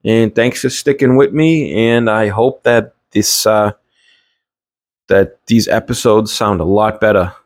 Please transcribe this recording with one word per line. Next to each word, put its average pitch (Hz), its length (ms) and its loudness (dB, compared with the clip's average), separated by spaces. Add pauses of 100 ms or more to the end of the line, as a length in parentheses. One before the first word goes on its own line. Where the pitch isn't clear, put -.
and 110 300 0
thanks 120 280 -2
for - 60 -2
sticking 135 460 0
with 139 180 2
me. 139 580 0
And 117 200 0
I 110 160 0
hope 113 380 -2
that 117 300 0 (180)
this, - 340 -2
uh, 107 240 2 (1400)
that 98 400 0
these 113 220 0
episodes 110 640 0
sound 101 280 -2
a 78 40 -4
lot 107 360 0
better. 98 320 0 (140)